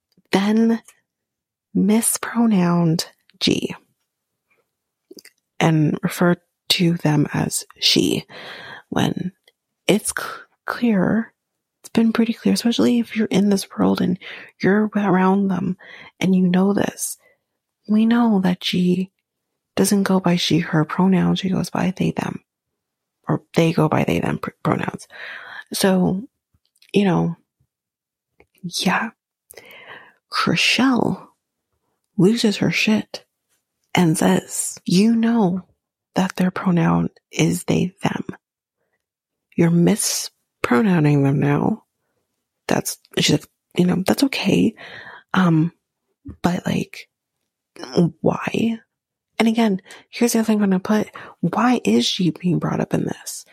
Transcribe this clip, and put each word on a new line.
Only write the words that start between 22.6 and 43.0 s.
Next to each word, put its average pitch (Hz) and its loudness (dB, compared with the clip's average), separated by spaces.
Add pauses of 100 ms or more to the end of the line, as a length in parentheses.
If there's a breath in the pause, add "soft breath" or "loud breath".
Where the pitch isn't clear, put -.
Or 156 -2 (100)
they 165 2
go 156 2
by - 0
they, - 0
them - -4
pr-, - -10 (120)
pronouns. - -4 (640 loud breath)
So, 190 0 (640)
you 202 4
know, 170 0 (1300)
yeah. 190 -4 (1200 loud breath)
Chrishell - 0 (880)
loses 214 2
her - 0
shit - -2 (680)
and 175 2
says, - -2
"You 208 4
know 226 0 (480)
that 185 -2
their 185 0
pronoun 170 0 (200)
is 170 -2
they, - 0
them. - -4 (1300)
You're 170 4
mispronouncing 170 2
them 139 2
now." 143 0 (840)
That's, - -2 (200)